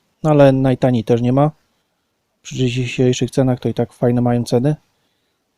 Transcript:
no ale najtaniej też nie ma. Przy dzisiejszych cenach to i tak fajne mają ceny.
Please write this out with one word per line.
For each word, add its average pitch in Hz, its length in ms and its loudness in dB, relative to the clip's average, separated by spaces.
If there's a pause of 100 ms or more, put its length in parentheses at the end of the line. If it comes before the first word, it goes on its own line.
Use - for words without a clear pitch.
(220)
no 156 80 0
ale 143 220 6
najtaniej 131 520 0
też 117 160 0
nie 123 120 -2
ma. 143 180 2 (920)
Przy - 120 -18
dzisiejszych 127 760 -2
cenach 131 300 -2
to 123 80 -4
i 113 60 -4
tak - 180 -4
fajne 120 280 -2
mają 120 240 -2
ceny. 135 320 -2 (800)